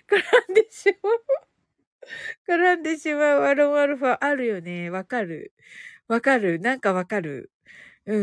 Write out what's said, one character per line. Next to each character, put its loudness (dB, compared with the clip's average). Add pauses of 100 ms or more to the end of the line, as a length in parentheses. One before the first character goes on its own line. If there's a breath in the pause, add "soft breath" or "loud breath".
絡 2
ん -6
で 6
し 0 (120)
ま 0
う。 0 (1200 loud breath)
絡 4
ん -10
で -4
し -4
ま 2
う 2
ア 2
ロ 4
ン 2
ア 4
ル -4
フ -4
ァ。 2
あ 0
る -4
よ -4
ね。 -8
わ -6
か -4
る。 -10 (560 loud breath)
わ 0
か 4
る。 0
な -2
ん -16
か 0
わ -2
か -4
る。 -10 (560 loud breath)
う -2